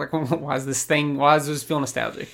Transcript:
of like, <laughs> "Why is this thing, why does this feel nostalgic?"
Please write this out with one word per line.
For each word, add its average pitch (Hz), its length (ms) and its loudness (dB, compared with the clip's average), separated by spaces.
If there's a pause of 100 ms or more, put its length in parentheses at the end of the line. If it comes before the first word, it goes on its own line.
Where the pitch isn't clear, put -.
of 135 100 -6
like, 156 180 -2
<laughs> 165 120 0
"Why 143 140 -4
is 135 100 -4
this 135 180 -4
thing, 147 320 2
why 147 220 6
does 143 80 0
this 147 160 -4
feel 151 180 -2
nostalgic?" - 540 -4